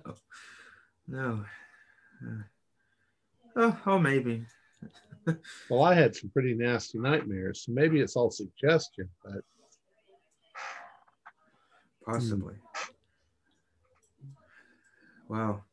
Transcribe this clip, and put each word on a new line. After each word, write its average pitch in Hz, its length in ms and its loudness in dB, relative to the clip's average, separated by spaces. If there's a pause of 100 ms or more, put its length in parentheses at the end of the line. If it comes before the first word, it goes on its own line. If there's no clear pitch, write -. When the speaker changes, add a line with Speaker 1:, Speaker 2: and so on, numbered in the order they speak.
(1080)
Speaker 1:
No. 120 380 -4 (760)
Uh, 113 200 -10 (1120)
oh, 226 300 2
oh, 196 140 4
maybe. 123 460 2 (800)
<laughs> 160 100 0 (340)
Speaker 2:
Well, 123 140 4
I 180 100 8
had 135 220 6
some - 160 -14
pretty 127 240 2
nasty 120 420 0
nightmares, 104 680 -2
so 117 80 -6
maybe 151 260 4
it's 113 160 0
all 120 160 2
suggestion, 120 760 -2 (160)
but 98 200 -12 (2500)
Speaker 1:
Possibly. 107 520 -4 (2750)
Speaker 2:
Hmm. 104 60 -10
Speaker 1:
Wow. 107 400 -4